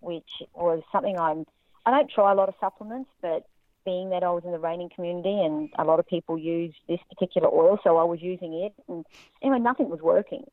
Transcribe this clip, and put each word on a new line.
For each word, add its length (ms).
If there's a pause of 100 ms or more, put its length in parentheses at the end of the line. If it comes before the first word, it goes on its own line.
which 280 (260)
was 280 (100)
something 260
I'm, 280 (400)
I 40
don't 200
try 220
a 20
lot 160
of 100
supplements, 500 (120)
but 240 (380)
being 260
that 120
I 80
was 140
in 80
the 60
reining 320
community 500
and 380
a 60
lot 140
of 80
people 300
use 380 (140)
this 200
particular 400
oil, 340
so 140
I 80
was 160
using 320
it. 220 (140)
And 180 (360)
anyway, 160
nothing 300
was 120
working. 520